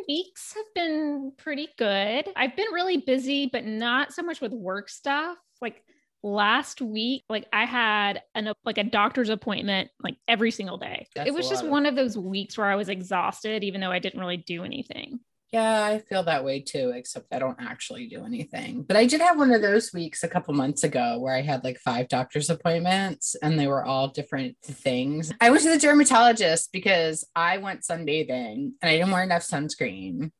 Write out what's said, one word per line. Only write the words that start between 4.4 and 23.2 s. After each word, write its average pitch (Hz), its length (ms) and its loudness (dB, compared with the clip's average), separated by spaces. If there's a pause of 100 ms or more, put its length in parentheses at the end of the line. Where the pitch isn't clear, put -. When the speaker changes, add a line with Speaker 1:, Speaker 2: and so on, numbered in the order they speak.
Speaker 1:
with 247 120 -4
work 202 360 -8
stuff. 302 480 -4 (240)
Like, 233 220 -10 (400)
last 208 580 0
week, 233 480 -2
like, 214 240 -4
I 214 100 2
had 214 600 0 (100)
an, 214 180 -4 (140)
like, 220 140 -2
a 208 40 2
doctor's 214 460 2
appointment, 202 600 -2 (100)
like, - 160 -8 (100)
every 226 220 4
single 196 280 -6
day. - 380 -10
Speaker 2:
That's 190 140 -2
Speaker 1:
It 285 40 0
was 349 120 -2
Speaker 2:
a - 40 -4
Speaker 1:
just 381 120 -2
Speaker 2:
lot 330 60 -4
of 302 40 -4
Speaker 1:
one 285 140 4
of 285 100 0
those 254 220 0
weeks 196 400 -6
where 208 100 0
I 196 80 2
was 202 140 -2
exhausted, 190 760 -4
even 196 160 -4
though 185 120 -2
I 180 80 0
didn't 185 200 -6
really 180 160 -4
do 175 280 -8
anything. - 560 -10 (340)
Speaker 2:
Yeah, 220 320 2
I 214 140 0
feel 196 240 -2
that 151 200 0
way 135 160 -2
too, 135 300 -4
except 123 420 -10
I 262 80 -4
don't 254 220 -4
actually 240 460 -10
do - 180 -12
anything. - 560 -8
But 185 160 2
I 226 80 8
did 294 160 2
have 339 160 6
one 269 140 6
of 226 100 6
those 208 320 2
weeks 170 300 -6
a 170 40 -2
couple 165 280 -2
months 143 280 0
ago 123 360 0
where 131 160 -2
I 131 60 0
had, 147 220 -2
like, 127 140 -4
five 123 300 -2
doctor's 135 420 -2
appointments 175 840 0